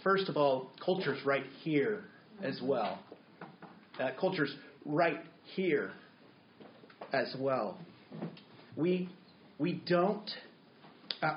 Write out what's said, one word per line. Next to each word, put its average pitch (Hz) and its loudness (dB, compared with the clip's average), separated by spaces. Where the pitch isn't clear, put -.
first 190 4
of 147 -2
all, 135 4
culture's 175 0
right 139 2
here 131 2
as 135 -4
well. 110 0
Uh, 131 0
culture's 160 2
right 151 2
here 143 0
as 131 0
well. 123 -2
We, 180 0
we 151 -2
don't, 175 2
uh, 156 2